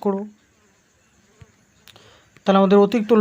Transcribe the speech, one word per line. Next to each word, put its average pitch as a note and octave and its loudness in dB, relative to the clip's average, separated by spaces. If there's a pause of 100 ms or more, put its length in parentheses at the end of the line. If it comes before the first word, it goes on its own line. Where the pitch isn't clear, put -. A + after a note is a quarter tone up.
করব, G3 -6 (2250)
তাহলে G3 0
আমাদের G3 2
অতিরিক্ত G#3+ -2